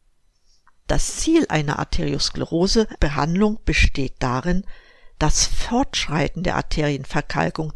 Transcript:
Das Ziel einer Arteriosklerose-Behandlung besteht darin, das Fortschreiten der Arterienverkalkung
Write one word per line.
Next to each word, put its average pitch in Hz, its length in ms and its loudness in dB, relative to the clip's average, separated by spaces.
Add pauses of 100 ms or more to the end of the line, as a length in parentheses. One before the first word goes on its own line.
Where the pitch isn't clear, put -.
(880)
Das - 300 0
Ziel 320 320 2
einer 151 300 -2
Arteriosklerose-Behandlung 165 1900 0
besteht - 540 2
darin, 131 480 0 (520)
das - 280 2
Fortschreiten - 960 0
der 170 140 0
Arterienverkalkung 151 1200 -2